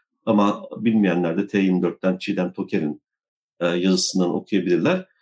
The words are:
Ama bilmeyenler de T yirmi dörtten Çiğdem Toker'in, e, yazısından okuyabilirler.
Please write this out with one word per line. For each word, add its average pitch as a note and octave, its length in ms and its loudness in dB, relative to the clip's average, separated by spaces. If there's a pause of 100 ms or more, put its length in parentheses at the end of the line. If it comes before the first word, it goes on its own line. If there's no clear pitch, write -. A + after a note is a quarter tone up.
(260)
Ama G#2 380 2 (140)
bilmeyenler F2+ 600 2
de G2+ 100 -2
T G2+ 120 0
yirmi F#2 220 2
dörtten F#2 360 -2
Çiğdem F2+ 360 -4
Toker'in, E2 480 -4 (580)
e, F2 80 -2
yazısından F2+ 600 0
okuyabilirler. A#2+ 760 0 (160)